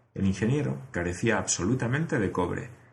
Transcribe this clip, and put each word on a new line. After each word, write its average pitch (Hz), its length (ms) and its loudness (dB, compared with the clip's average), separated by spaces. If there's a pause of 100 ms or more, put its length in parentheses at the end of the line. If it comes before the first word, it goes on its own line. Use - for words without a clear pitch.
(160)
El 92 100 0
ingeniero 131 560 0 (100)
carecía 90 460 0
absolutamente 127 800 0
de 98 140 0
cobre, 90 400 -2 (220)